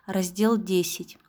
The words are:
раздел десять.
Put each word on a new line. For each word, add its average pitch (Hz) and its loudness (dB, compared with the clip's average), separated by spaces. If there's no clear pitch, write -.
раздел 190 0
десять. 185 -2